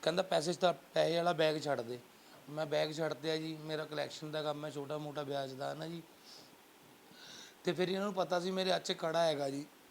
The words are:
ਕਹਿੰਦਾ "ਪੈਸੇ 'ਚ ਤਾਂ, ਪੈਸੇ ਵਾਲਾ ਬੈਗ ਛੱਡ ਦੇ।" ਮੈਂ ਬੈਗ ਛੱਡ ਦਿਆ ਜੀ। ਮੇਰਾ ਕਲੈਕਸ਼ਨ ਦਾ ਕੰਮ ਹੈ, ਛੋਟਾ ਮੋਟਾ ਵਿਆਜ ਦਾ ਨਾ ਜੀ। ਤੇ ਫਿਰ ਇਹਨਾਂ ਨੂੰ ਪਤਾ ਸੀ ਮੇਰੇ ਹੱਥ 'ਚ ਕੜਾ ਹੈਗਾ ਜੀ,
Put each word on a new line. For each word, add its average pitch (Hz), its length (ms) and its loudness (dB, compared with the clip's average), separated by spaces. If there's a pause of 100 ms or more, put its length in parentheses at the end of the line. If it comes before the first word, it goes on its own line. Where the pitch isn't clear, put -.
ਕਹਿੰਦਾ 175 200 2
"ਪੈਸੇ 170 300 2
'ਚ 165 40 -2
ਤਾਂ, 175 180 6 (200)
ਪੈਸੇ 160 220 4
ਵਾਲਾ 170 160 4
ਬੈਗ 156 280 4
ਛੱਡ 135 200 0
ਦੇ।" 120 180 -6 (520)
ਮੈਂ 151 160 -4
ਬੈਗ 151 260 2
ਛੱਡ 151 220 0
ਦਿਆ 156 220 -2
ਜੀ। 160 240 -4
ਮੇਰਾ 156 240 -4
ਕਲੈਕਸ਼ਨ 147 460 -6
ਦਾ 151 120 -4
ਕੰਮ 147 220 -2
ਹੈ, 151 60 -4
ਛੋਟਾ 143 280 -6
ਮੋਟਾ 147 240 -6
ਵਿਆਜ 139 300 -4
ਦਾ 139 220 -6
ਨਾ 156 120 -8
ਜੀ। 170 160 -8 (1600)
ਤੇ 180 80 2
ਫਿਰ 170 160 2
ਇਹਨਾਂ 190 160 0
ਨੂੰ 208 100 -2
ਪਤਾ 180 260 2
ਸੀ 180 100 -2
ਮੇਰੇ 190 220 2
ਹੱਥ 165 100 2
'ਚ - 100 -2
ਕੜਾ 165 320 2
ਹੈਗਾ 143 260 2
ਜੀ, 139 160 -4 (240)